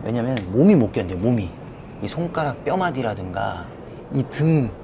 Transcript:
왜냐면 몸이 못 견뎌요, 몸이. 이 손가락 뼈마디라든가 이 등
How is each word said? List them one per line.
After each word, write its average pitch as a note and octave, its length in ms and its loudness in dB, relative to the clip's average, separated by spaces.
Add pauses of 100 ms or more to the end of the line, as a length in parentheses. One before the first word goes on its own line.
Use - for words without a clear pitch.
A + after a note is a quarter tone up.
왜냐면 A#2+ 320 -2 (160)
몸이 D#3+ 240 8
못 A#2 160 6
견뎌요, F#2 280 -2
몸이. G#2+ 300 2 (520)
이 G#2+ 60 -6
손가락 D#3+ 580 -4
뼈마디라든가 G#2 1000 -2 (460)
이 C3+ 180 0
등 D3+ 400 2 (120)